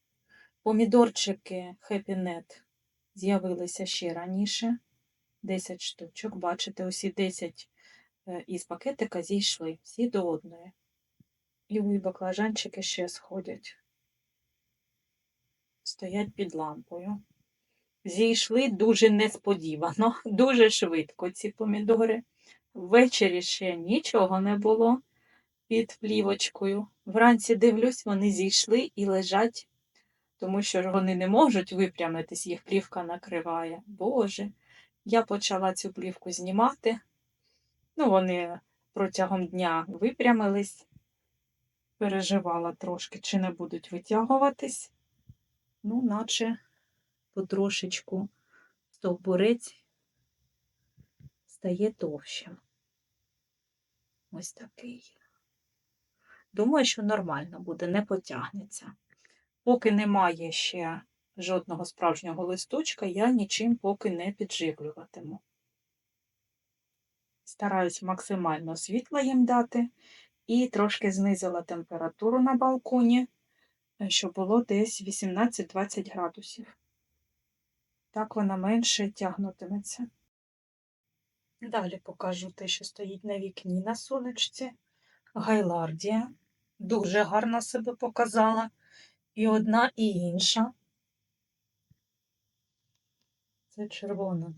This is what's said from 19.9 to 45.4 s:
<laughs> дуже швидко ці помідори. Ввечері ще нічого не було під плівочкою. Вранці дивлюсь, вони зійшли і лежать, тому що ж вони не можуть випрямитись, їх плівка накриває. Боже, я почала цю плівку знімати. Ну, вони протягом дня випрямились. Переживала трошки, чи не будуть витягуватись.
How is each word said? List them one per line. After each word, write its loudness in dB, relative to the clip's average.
<laughs> -12
дуже 8
швидко -2
ці -8
помідори. 2
Ввечері 4
ще -2
нічого 2
не 2
було 4
під 0
плівочкою. 0
Вранці 6
дивлюсь, 4
вони 2
зійшли 2
і 0
лежать, 0
тому -2
що 0
ж 0
вони 2
не 0
можуть 6
випрямитись, -2
їх -6
плівка -2
накриває. -6
Боже, -2
я 2
почала 0
цю -8
плівку -10
знімати. 2
Ну, 4
вони 2
протягом 0
дня -2
випрямились. 0
Переживала 0
трошки, -8
чи -2
не 0
будуть -10
витягуватись. 0